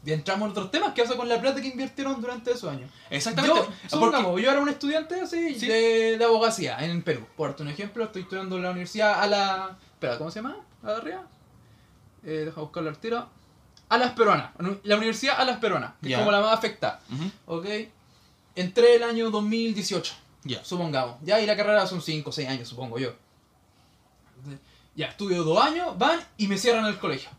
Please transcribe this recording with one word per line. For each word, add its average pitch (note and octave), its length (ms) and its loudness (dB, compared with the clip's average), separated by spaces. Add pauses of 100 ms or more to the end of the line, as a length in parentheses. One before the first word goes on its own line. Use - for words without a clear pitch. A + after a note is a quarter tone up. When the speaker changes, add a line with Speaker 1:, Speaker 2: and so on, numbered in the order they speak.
Speaker 1:
y D3 60 -2
entramos F#3+ 320 -2
en G#3 60 -4
otros F#3+ 200 -6
temas. E4 220 0
¿Qué - 100 -2
pasa A#3 140 0
con A#3+ 140 -4
la A3+ 100 2
plata C4+ 220 0
que C4+ 60 -6
invirtieron C4+ 520 -6
durante A#3+ 320 -8
esos G3+ 180 -4
años? C3+ 200 -10 (180)
Speaker 2:
Exactamente. A3+ 500 2
Speaker 1:
Yo, - 100 0 (200)
supongamos, G#3 440 2
Speaker 2:
Porque F#3+ 120 0
Speaker 1:
yo C4 60 6
era C#4 100 4
un C#4+ 80 0
estudiante D#4 500 -4
así E4+ 400 -4
Speaker 2:
Sí. G#3 80 -4
Speaker 1:
de, A3+ 520 4
de A3+ 80 4
abogacía A3 540 2
en E3+ 220 -2
Perú. A#2 320 -4
Por D3 140 -4
darte D3 140 -8
un D3 80 -8
ejemplo, G3+ 340 -6
estoy F#3+ 160 -10
estudiando F#3+ 360 -8
en F3+ 80 -4
la F3+ 80 -2
universidad F#3+ 500 0
a G#3 40 2
la, F#3+ 520 0 (160)
espera, B2+ 240 -4
¿cómo D#3 120 -8
se G#3 100 -12
llama? D4 180 -10 (240)
¿La G#3+ 80 -8
de G#3+ 80 -2
arriba? F4+ 240 -10 (1000)
Eh, D#3 220 -6
deja D#3 160 -10
buscarlo D#3 300 -6
al D3 80 -12
tiro. A#3 280 -6 (600)
Alas A#3+ 240 4
Peruanas. G3+ 380 4 (320)
La G#3 160 4
Universidad A3+ 420 0
Alas B3+ 180 0
Peruanas, F3+ 340 -2 (100)
que C#3+ 80 -4
Speaker 2:
Ya. B2+ 80 2
Speaker 1:
es - 20 4
como G#3 120 4
la G3+ 100 6
más A3 100 4
afectada. A3 480 -2 (100)
Speaker 2:
Ujú. D#3 200 -6 (300)
Speaker 1:
¿Ok? F3 60 -10 (880)
Entré A#3 400 8
el A#3 80 4
año A3+ 260 0
dos G#3+ 120 0
mil A3+ 300 0
dieciocho, F#3 400 -4 (300)
Speaker 2:
Ya. B2 200 -8
Speaker 1:
supongamos. C#3+ 600 -2
Ya, G3+ 180 4
y G#3+ 60 0
la G#3 100 2
carrera G3+ 300 4
son F3+ 160 -4
cinco D3+ 260 -4
o C3 60 -8
seis C#3+ 120 -4
años, B2+ 220 -6
supongo B2 300 -8
yo. B2 160 -4 (1800)
Ya, D3 120 -6
estudio F#3 380 -2
dos F3 200 4
años, D#4+ 340 -2
van D#4 220 2 (160)
y G#3 100 0
me G3 120 0
cierran A3+ 260 2
el G#3 140 -2
colegio. D3 400 -6